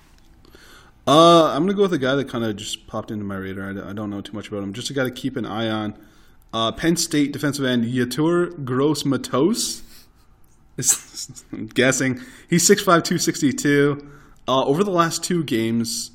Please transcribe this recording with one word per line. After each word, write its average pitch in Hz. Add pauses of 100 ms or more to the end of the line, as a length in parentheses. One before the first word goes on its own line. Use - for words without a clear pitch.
(1080)
Uh, 170
I'm 143
gonna 196
go 202
with 185
a 156
guy 127
that 139
kinda 113
just -
popped 110
into 104
my 98
radar. 95
I -
d-, 98
I 95
don't 104
know 101
too -
much 104
about 101
him. 101
Just 120
a 139
guy 131
to 123
keep 127
an 117
eye 110
on. 107 (580)
Uh, 113
Penn 165
State 143
defensive 139
end 123
Yetur 151
Gross-Matos. 139 (960)
It's, -
<laughs> -
I'm 107
guessing. 131 (280)
He's 170
six 202
five, 165
two 170
sixty-two. 143 (360)
Uh, 131
over 156
the 202
last 170
two 175
games, 113